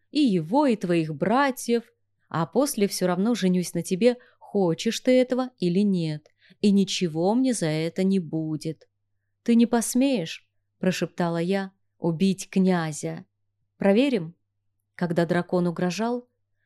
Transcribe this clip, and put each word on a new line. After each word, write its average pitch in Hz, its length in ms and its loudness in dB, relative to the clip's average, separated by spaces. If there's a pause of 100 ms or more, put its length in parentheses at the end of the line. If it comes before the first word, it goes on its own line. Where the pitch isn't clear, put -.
(120)
и 285 80 -2
его, 214 460 2
и 247 100 2
твоих 170 380 -2
братьев, 240 680 -2 (460)
а 165 160 -2
после 226 420 0
все 185 200 -2
равно 190 280 0
женюсь 180 380 0
на 170 100 -4
тебе, 233 340 0 (220)
хочешь 190 600 -2
ты - 120 0
этого 254 480 2
или 175 200 0
нет, 170 480 -2 (340)
и 208 100 4
ничего 185 640 0
мне 262 180 2
за 180 140 -2
это 160 360 -2
не 190 160 2
будет". 156 680 -6 (560)
"Ты 233 120 2
не 233 100 6
посмеешь", 240 800 0 (340)
прошептала 170 580 -2
я, 190 340 -2 (280)
"убить 180 500 -2
князя". 170 760 -2 (520)
"Проверим?" 202 580 2 (600)
Когда 170 300 0
дракон 175 420 0
угрожал, 180 600 -4 (380)